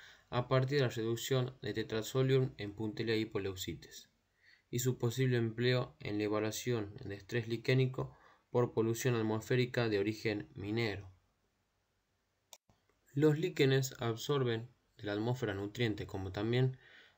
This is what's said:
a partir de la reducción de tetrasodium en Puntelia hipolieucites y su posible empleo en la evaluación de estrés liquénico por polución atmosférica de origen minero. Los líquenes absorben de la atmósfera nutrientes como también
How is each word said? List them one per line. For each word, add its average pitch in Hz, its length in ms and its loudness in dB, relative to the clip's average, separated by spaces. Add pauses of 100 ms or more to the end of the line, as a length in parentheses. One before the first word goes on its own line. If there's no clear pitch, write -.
(300)
a 123 200 -2
partir 131 300 2
de 135 40 4
la 117 60 2
reducción 120 720 -2
de 107 120 -4
tetrasodium 131 840 2
en 101 180 -6
Puntelia 110 400 -2
hipolieucites 98 960 -4 (600)
y 127 100 -2
su 123 180 0
posible 123 400 2
empleo 120 640 0
en 104 160 -4
la 104 80 2
evaluación 107 680 -2 (120)
de 98 100 -8
estrés 113 320 -4
liquénico 131 680 0 (360)
por 120 240 0
polución 113 420 0
atmosférica 117 720 0
de 104 120 2
origen 107 540 -2
minero. 101 560 -4 (2000)
Los 151 260 4
líquenes 135 600 2
absorben 117 680 -2 (280)
de - 60 -20
la 104 100 -2
atmósfera 110 400 0
nutrientes 101 540 -2
como 95 260 -6
también 120 440 2 (400)